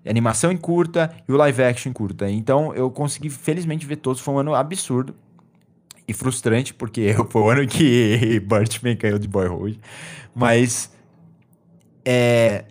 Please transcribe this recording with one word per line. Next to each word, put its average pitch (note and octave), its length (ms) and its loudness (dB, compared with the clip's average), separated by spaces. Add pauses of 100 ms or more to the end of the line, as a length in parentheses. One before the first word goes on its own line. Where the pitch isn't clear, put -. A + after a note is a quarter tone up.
animação A2+ 440 2
em F#3 60 0
curta E3+ 580 0 (140)
e C3 40 -2
o C3+ 40 6
live C#3+ 260 4
action B2 280 0
em - 20 -6
curta. G2+ 380 -6
Então C3 440 0
eu B2+ 160 -2
consegui, C#3+ 380 -6
felizmente, D#3 560 -4
ver C#3+ 120 -8
todos. C3 260 -4
Foi C#3+ 100 -4
um C#3 60 0
ano C#3+ 160 0
absurdo C3+ 600 -2 (920)
e A2 80 -6
frustrante, B2+ 580 -2
porque G#2+ 480 -2
<laughs> A2 80 -2
foi A2+ 140 2
o G#2+ 80 4
ano C#3 160 2
que A#2 720 2
Birdman A2 560 0
ganhou G#2 220 0
de G2+ 100 -6
Boyhood. F#2+ 500 -4 (560)
Mas, A#2+ 560 2 (1120)
é, A#2+ 680 4